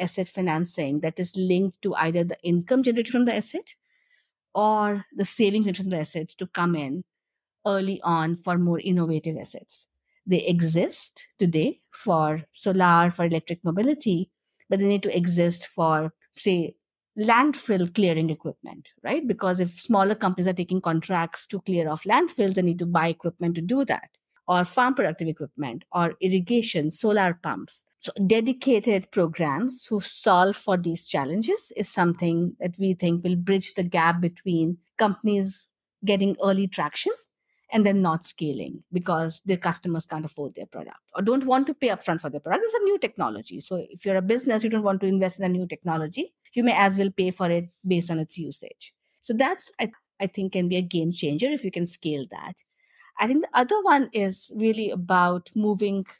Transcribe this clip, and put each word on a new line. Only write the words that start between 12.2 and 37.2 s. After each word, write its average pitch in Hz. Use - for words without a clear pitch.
solar, 180
for 175
electric 165
mobility, 196
but 196
they 196
need 202
to 185
exist 175
for, 160
say, 180
landfill 214
clearing 165
equipment, -
right? 277
Because 185
if 175
smaller 202
companies 185
are 190
taking 185
contracts 165
to 196
clear 170
off 156
landfills, 208
they 190
need 175
to 175
buy 170
equipment 170
to 165
do 247
that, -
or 180
farm 254
productive 170
equipment, 151
or 170
irrigation, 185
solar 202
pumps. -
So -
dedicated 226
programs 170
who 214
solve 190
for 190
these 170
challenges 196
is 196
something 175
that 175
we 190
think 175
will 180
bridge 185
the 185
gap 175
between 170
companies 202
getting 196
early 196
traction 185